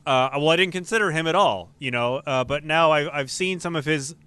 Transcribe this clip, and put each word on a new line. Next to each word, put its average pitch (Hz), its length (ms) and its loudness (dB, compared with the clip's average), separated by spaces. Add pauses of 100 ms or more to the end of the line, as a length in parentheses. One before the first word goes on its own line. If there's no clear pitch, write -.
uh, 131 280 2
well, 147 160 2
I 165 60 4
didn't 180 160 2
consider 185 380 0
him 160 160 -2
at 160 80 0
all, 117 440 2
you 135 120 -6
know, 123 260 0 (100)
uh, 131 180 0
but 147 200 -4
now 156 280 4
I've, 151 200 2
I've 139 180 -4
seen 185 300 -4
some 170 140 -6
of 147 120 -4
his 151 280 -2 (120)